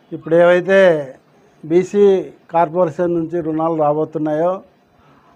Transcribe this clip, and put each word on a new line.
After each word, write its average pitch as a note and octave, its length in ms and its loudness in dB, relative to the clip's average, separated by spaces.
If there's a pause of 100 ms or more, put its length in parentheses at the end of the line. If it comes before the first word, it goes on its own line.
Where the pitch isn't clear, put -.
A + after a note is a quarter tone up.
(120)
ఇప్పుడు D#3+ 240 -6
ఏవైతే F3 440 4 (840)
బీసీ F3+ 420 0 (460)
కార్పొరేషన్ E3+ 640 0
నుంచి E3 260 -4
రుణాలు D#3+ 340 -4
రాబోతున్నాయో, D#3 800 -2 (840)